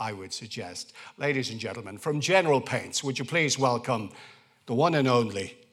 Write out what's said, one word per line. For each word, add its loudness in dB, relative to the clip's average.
I -4
would -12
suggest. -12
Ladies -2
and -8
gentlemen, -10
from -2
General 4
Paints, -4
would -2
you -6
please 0
welcome 2
the -4
one 4
and 4
only, 2